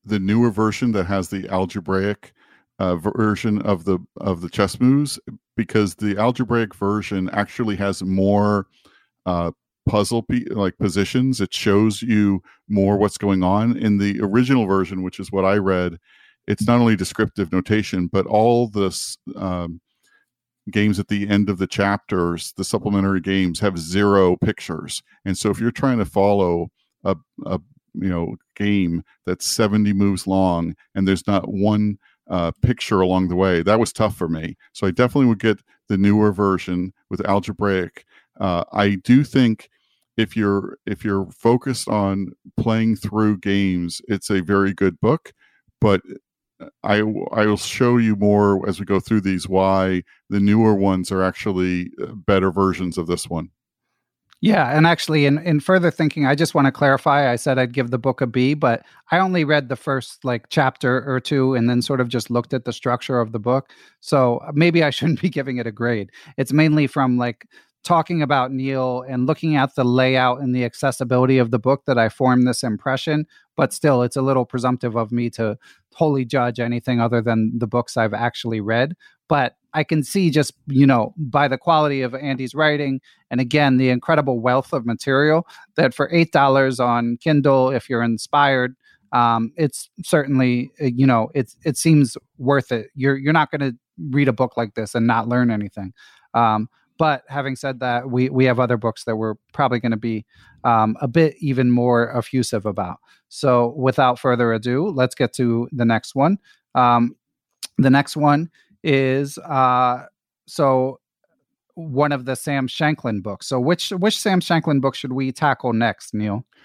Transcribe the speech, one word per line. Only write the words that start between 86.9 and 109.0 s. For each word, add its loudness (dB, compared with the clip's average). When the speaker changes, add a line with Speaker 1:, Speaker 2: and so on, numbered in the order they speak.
Speaker 2:
Kindle, 2
if -4
you're -2
inspired, 0
um, 2
it's -4
certainly, 0
uh, -2
you 2
know, 2
it's, -4
it -2
seems 4
worth 0
it. -4
You're, 0
you're -2
not 0
gonna -4
read 2
a 4
book -2
like -4
this -6
and 2
not 0
learn 2
anything. -8
Um, 0
but 0
having -6
said -8
that, -4
we, 0
we 4
have 2
other 2
books -4
that -4
we're -4
probably 0
gonna -2
be, -6
um, 2
a -2
bit 2
even 0
more 2
effusive -2
about. -6
So 0
without 2
further 0
ado, -2
let's 0
get -2
to -2
the -2
next 0
one. 2
Um, 2
the 4
next 2
one 2
is, 0